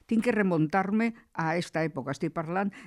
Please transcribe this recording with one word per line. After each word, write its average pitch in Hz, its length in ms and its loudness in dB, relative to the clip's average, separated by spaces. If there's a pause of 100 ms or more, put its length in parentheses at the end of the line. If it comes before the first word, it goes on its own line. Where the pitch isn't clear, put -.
Tinc 226 160 2
que 240 80 4
remuntar-me 190 800 2 (240)
a 165 240 0
esta 165 260 -2
època. 139 300 -4
Estic 160 180 -4
parlant 180 380 -2 (160)